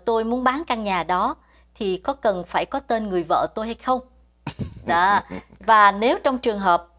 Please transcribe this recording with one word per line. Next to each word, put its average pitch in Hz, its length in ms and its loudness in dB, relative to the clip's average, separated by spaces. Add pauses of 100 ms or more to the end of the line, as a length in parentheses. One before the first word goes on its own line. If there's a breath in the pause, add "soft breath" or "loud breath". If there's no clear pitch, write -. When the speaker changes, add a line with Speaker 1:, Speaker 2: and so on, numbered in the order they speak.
Speaker 1:
tôi 226 180 0
muốn 240 200 -4
bán 262 240 0
căn 226 160 -4
nhà 185 200 -2
đó 185 320 -2 (400 soft breath)
thì 190 220 -4
có 277 160 -4
cần 190 340 -2
phải 170 180 -2
có 277 140 -6
tên 220 300 -4
người 180 200 -2
vợ 156 260 2
tôi 220 100 -6
hay 226 100 -8
không?" 254 240 -2 (460)
Speaker 2:
<laughs> - 400 -12
Speaker 1:
Đó. 180 360 2 (380 loud breath)
"Và 208 320 6
nếu 233 320 2
trong 269 140 0
trường 220 220 -2
hợp 175 280 2 (120)